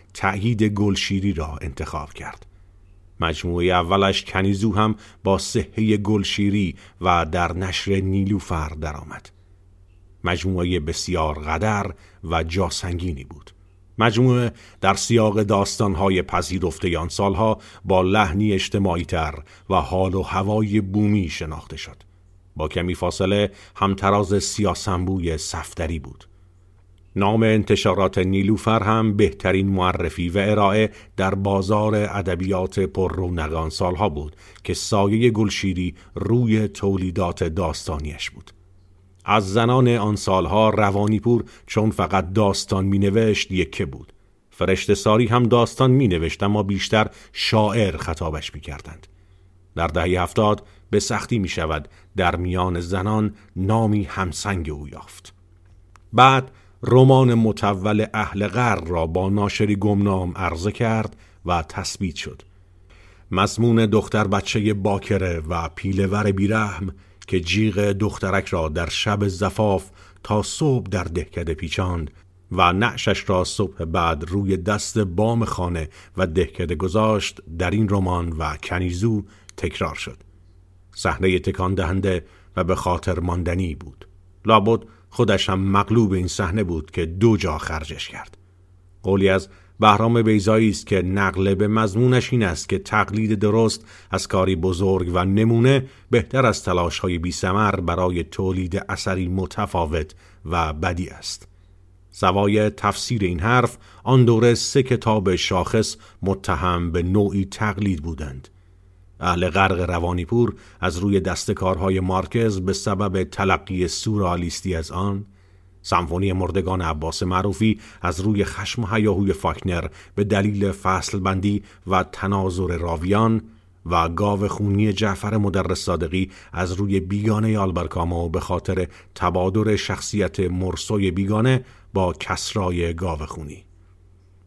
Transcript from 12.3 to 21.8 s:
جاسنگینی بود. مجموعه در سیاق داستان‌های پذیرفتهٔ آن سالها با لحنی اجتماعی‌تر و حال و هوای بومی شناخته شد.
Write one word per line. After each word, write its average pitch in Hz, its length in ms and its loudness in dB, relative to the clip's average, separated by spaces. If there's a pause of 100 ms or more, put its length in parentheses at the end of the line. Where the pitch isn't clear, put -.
جاسنگینی 85 800 -4
بود. - 280 -20 (460)
مجموعه 120 540 2 (300)
در 98 120 4
سیاق 107 500 2
داستان‌های 98 800 0
پذیرفتهٔ 87 760 -2
آن 82 120 -4
سالها 104 480 0 (280)
با 92 160 4
لحنی 101 500 2
اجتماعی‌تر 87 800 -2 (360)
و 95 60 2
حال 92 400 0
و 95 60 -2
هوای 104 600 0
بومی 101 480 2
شناخته 78 480 -10
شد. - 260 -16 (520)